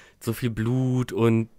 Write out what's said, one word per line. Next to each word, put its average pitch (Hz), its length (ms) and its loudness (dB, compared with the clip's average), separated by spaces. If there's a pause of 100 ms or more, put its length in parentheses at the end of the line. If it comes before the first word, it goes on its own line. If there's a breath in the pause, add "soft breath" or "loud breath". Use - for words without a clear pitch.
(200 loud breath)
so 117 120 -4
viel 120 180 -4
Blut 127 600 -2
und 113 360 2 (100)